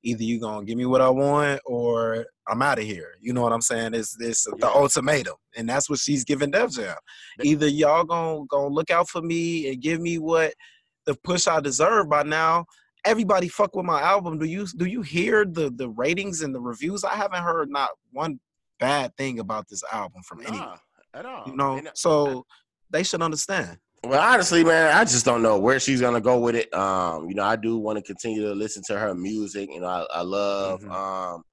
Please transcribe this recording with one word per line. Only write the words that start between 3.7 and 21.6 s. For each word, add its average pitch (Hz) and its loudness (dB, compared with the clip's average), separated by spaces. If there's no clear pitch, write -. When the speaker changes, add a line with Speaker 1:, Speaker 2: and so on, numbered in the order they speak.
Speaker 1:
It's, 113 -6
it's 117 -2
the 110 -8
Speaker 2:
Yeah. 120 0
Speaker 1:
ultimatum. 139 2
And 117 -6
that's 139 0
what 135 -2
she's 143 -2
giving 143 -2
Def 220 0
Jam. 101 -6
Speaker 2:
They 139 2
Speaker 1:
"Either 151 4
y'all 151 4
gonna, 160 -2
gonna 143 0
look 160 -2
out 170 2
for 175 -6
me 170 -2
and 127 -8
give 160 -2
me 170 -2
what 160 2
the 147 0
push 175 -2
I 160 4
deserve 151 2
by 147 4
now." 160 2
Everybody 202 2
fuck 202 0
with 185 -2
my 156 2
album. 175 2
Do 156 -2
you, 190 -6
do 175 0
you 220 -4
hear 202 2
the, 160 -2
the 123 -8
ratings 160 -4
and 139 -6
the 123 -8
reviews? 135 -6
I 196 -2
haven't 190 -4
heard 165 -2
not 139 -2
one 147 -6
bad 135 -2
thing 131 -6
about 107 -6
this - -12
album 92 -10
from - -20
anyone. 226 -10
Speaker 2:
Nah, - -14
at 180 -16
all. 254 -14
Speaker 1:
You 135 -14
know, 135 0